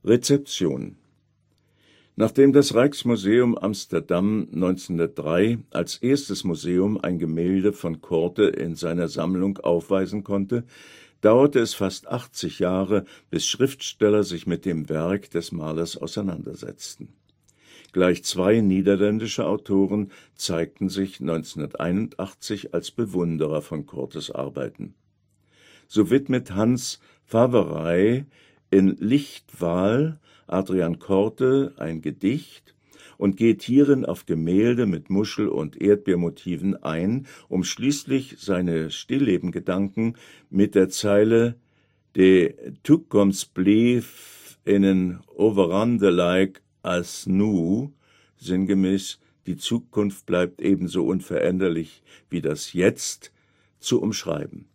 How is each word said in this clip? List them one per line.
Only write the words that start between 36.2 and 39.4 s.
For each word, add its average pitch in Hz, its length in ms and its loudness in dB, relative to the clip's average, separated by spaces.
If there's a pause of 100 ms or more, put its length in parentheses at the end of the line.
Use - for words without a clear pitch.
ein, 95 440 -4 (220)
um 92 160 -2
schließlich 135 760 -4
seine 85 520 -2
Stilllebengedanken 101 1300 -2 (340)